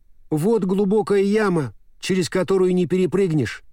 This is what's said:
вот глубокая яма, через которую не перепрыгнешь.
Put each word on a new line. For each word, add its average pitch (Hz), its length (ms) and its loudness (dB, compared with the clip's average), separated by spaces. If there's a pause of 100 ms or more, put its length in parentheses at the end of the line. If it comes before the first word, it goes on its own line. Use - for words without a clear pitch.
(300)
вот 196 360 0
глубокая 196 560 0
яма, 196 520 0 (260)
через 185 300 -2
которую 185 440 0
не 180 140 0
перепрыгнешь. 180 840 0